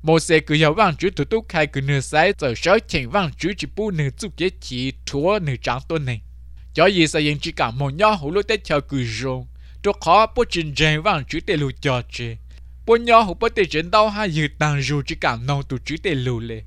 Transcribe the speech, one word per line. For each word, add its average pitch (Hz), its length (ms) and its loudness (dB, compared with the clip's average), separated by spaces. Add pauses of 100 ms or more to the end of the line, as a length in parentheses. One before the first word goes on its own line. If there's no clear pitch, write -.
Mô 160 180 4
xe 160 180 4
cứ 151 160 0
yếu 156 180 4
vàng 185 240 2
chữ 190 140 0
tụ 147 140 -2
tụ 220 240 -2
khai 156 180 0
cứ 139 140 -4
nửa 139 200 0
sáy 165 380 2
giờ 131 180 -2
sớ 190 220 4 (100)
chỉnh 127 220 -4
vàng 180 280 0
chữ 185 200 -2
chỉ 151 80 -8 (100)
bù 208 140 -2
nửa 151 180 -2 (120)
tụ 214 160 -8
kế 180 140 0 (100)
chỉ 127 320 -6 (140)
thua 175 320 0
nửa 143 240 -4
trắng 127 260 -2
tôi 160 100 -2
này. 123 220 -4 (540)
Cho 165 120 6
gì 180 200 4
sẽ 156 140 0
yên 147 180 0
chỉ 165 140 -8
cả 123 180 0
một 135 240 -4
nhỏ 208 160 4
hũ 160 200 -2
lô 196 120 0
tết 214 220 -2
chờ 147 160 0
cứ 135 240 -4
rong. 127 420 -6 (360)
Cho 202 180 2
khó 175 260 6 (100)
bố 240 140 2
trình 156 260 -4
rèn 156 260 4
vàng 170 260 0
chữ 156 180 -4
tê 170 100 0
lù 143 140 -2 (100)
cho 127 220 0 (100)
chê. 117 240 -8 (500)
Bố 233 100 6
nhỏ 233 240 6
hũ 185 140 0
bố 226 140 -2
tê 208 220 0
rèn 165 200 -2
đau 214 180 4
ha 208 200 -2
dư 151 180 0 (120)
tàng 147 240 0
rù 139 240 -2
chỉ 156 80 -6
cả 131 220 -2
nông 127 260 -2
tụ 131 220 -6
chữ 202 180 -6
tê 202 80 -2
lù 127 300 -2
lệ. 113 260 -10